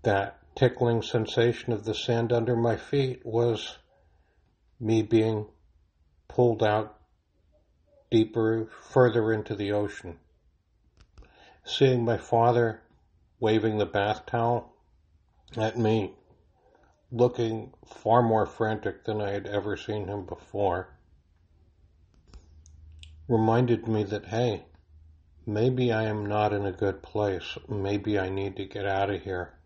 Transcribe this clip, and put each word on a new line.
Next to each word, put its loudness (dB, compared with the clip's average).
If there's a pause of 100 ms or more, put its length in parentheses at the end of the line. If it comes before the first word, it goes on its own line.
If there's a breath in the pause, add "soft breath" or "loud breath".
That 0 (160)
tickling 2
sensation -2
of -6
the -4
sand -2
under 0
my 0
feet -4
was -2 (1000)
me 2
being 2 (800)
pulled 2
out 0 (1120)
deeper, 2 (200)
further 4
into -4
the -4
ocean. -6 (1500 soft breath)
Seeing 2
my 2
father 2 (580)
waving 2
the 2
bath -2
towel -2 (840)
at -2
me, 2 (960 soft breath)
looking 0 (120)
far 4
more 4
frantic -4
than -4
I -2
had -6
ever -4
seen -8
him -8
before, -4 (2250)
reminded 2
me 0
that, -8
hey, -2 (800)
maybe 0
I 0
am -4
not 2
in -2
a -2
good -2
place. -4 (100)
Maybe -2
I -2
need -6
to -8
get -8
out 0
of -4
here. -8 (120)